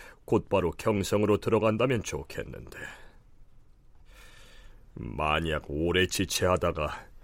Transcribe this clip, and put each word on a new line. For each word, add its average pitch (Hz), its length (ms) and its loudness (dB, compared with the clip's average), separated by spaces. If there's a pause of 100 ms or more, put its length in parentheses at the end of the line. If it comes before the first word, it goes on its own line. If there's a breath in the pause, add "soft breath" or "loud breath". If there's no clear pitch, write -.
(260 loud breath)
곧바로 95 460 2
경성으로 104 640 2
들어간다면 110 640 2
좋겠는데, - 800 -10 (2250 loud breath)
만약 76 720 -2
오래 87 400 2
지체하다가 87 1000 0 (180 soft breath)